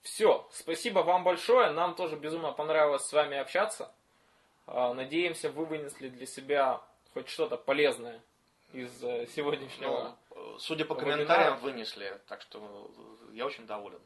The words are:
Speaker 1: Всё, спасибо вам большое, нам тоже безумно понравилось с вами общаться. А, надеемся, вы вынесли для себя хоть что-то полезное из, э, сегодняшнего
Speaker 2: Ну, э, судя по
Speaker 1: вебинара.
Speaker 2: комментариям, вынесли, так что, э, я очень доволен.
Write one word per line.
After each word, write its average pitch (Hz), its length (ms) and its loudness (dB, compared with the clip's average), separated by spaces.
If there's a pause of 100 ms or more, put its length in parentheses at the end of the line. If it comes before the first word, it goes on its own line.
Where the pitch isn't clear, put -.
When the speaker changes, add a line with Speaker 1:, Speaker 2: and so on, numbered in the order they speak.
Speaker 1:
Всё, - 500 4
спасибо 190 480 -2
вам 175 240 4
большое, 185 480 6
нам 165 240 0
тоже 165 220 -4
безумно 156 340 -4
понравилось 151 540 2
с - 80 -8
вами 143 240 4
общаться. - 540 -2 (760)
А, 123 260 2
надеемся, 156 560 -2
вы 147 160 -4
вынесли 143 440 -8
для 127 160 -14
себя 135 560 0 (320)
хоть 131 160 -10
что-то 151 280 -2
полезное 120 640 2 (520)
из, 123 300 -12
э, 120 240 -4
сегодняшнего 135 920 -4 (140)
Speaker 2:
Ну, 110 240 -14
э, - 40 -18
судя 156 240 -4
по 156 100 -4
Speaker 1:
вебинара. 143 200 0
Speaker 2:
комментариям, 151 460 4
вынесли, 107 680 -8
так 104 140 -12
что, 104 500 -16 (400)
э, 107 40 -18
я 123 100 -4
очень 139 200 -8
доволен. 104 400 -12